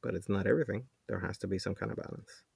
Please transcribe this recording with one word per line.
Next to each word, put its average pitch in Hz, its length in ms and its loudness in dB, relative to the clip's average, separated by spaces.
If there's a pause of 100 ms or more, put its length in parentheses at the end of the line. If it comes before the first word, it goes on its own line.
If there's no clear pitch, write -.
but 120 140 0
it's 92 140 -4
not 98 180 4
everything. 120 400 4 (220)
There 95 120 0
has 92 180 -4
to 98 100 -4
be 95 100 2
some 98 160 0
kind - 160 -2
of - 80 -4
balance. - 460 -10 (120)